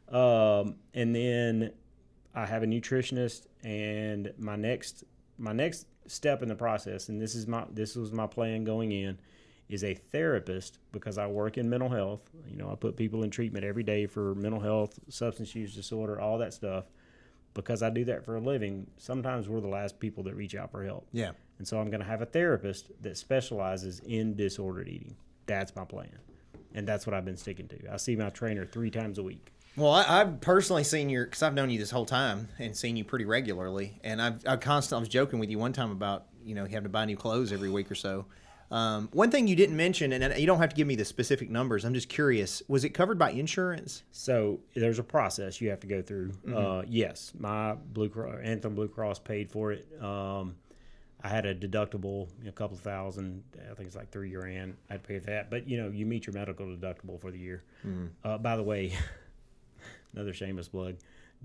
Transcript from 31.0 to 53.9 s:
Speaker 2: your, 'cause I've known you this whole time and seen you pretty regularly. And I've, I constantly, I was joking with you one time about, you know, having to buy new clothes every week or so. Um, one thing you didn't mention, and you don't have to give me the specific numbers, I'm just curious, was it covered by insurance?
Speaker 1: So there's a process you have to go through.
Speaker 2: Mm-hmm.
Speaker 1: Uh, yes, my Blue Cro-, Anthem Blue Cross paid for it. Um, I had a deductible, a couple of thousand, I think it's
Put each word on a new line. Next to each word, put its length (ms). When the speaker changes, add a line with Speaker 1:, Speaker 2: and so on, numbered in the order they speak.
Speaker 2:
your, 160
'cause 160
I've 120
known 140
you 100
this 120
whole 160
time 420
and 180
seen 200
you 80
pretty 220
regularly. 760
And 200
I've, 240
I 100
constantly, 440
I 20
was 60
joking 320
with 100
you 80
one 160
time 160
about, 360
you 100
know, 100
having 200
to 40
buy 180
new 100
clothes 360
every 180
week 200
or 40
so. 320
Um, 420
one 180
thing 180
you 80
didn't 220
mention, 340
and 260
you 80
don't 120
have 120
to 60
give 100
me 80
the 120
specific 420
numbers, 380
I'm 80
just 160
curious, 580
was 160
it 60
covered 280
by 120
insurance? 800
Speaker 1:
So 500
there's 240
a 40
process 580
you 100
have 100
to 60
go 160
through. 300
Speaker 2:
Mm-hmm. 100
Speaker 1:
Uh, 300
yes, 520
my 360
Blue 360
Cro-, 320
Anthem 320
Blue 140
Cross 320
paid 300
for 220
it. 140
Um, 520
I 60
had 180
a 80
deductible, 720
a 60
couple 240
of 60
thousand, 600
I 40
think 120
it's 100